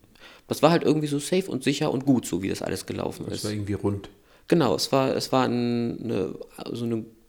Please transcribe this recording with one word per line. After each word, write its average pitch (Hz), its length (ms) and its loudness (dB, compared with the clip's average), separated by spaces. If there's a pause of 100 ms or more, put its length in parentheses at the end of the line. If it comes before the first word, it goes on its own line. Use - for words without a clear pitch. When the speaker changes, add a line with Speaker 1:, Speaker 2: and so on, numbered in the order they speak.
(460)
Speaker 1:
das - 160 0
war 151 80 8
halt 170 140 4
irgendwie 151 240 2
so 143 100 -2
safe 185 320 0
und - 140 -6
sicher 139 260 2
und 131 160 -2
gut, 127 200 4
so 90 160 -2
wie 98 60 -2
das 92 140 -4
alles 90 240 -4
gelaufen - 420 -6
Speaker 2:
Das 98 100 -6
Speaker 1:
ist. - 60 -6
Speaker 2:
war 107 60 -4
irgendwie 104 220 -4
rund. 101 360 -4 (380)
Speaker 1:
Genau, 135 280 4
es - 180 -2
war, 131 220 4
es - 180 -4
war 131 120 4
ein, 120 580 -2
eine, 110 320 -2 (380)
so 117 120 -6
eine 113 200 -4 (240)